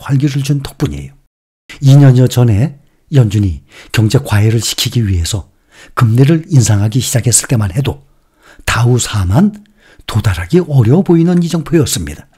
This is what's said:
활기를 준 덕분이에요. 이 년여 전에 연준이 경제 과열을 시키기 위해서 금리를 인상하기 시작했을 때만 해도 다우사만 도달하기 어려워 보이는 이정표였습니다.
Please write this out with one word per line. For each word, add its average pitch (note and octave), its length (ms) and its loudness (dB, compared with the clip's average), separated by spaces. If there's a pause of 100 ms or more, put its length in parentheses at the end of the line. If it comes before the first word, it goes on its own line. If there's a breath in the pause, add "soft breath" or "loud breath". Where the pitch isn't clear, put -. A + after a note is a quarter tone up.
활기를 C#3 420 -2
준 C#3+ 200 -2
덕분이에요. - 500 -8 (680 loud breath)
이 C3+ 160 6
년여 B2+ 300 6
전에 A#2+ 540 0 (320)
연준이 G#2 500 0 (300 loud breath)
경제 G#2+ 260 2
과열을 A2 420 0
시키기 - 460 -4
위해서 F#2 440 -4 (440 soft breath)
금리를 C#3 540 2
인상하기 A2 520 2
시작했을 - 480 -2
때만 G#2+ 240 -2
해도 - 320 -6 (640 soft breath)
다우사만 A#2 960 0 (420 soft breath)
도달하기 F2+ 600 -2
어려워 C#3 340 2
보이는 F3 400 2
이정표였습니다. D3 840 -4 (120)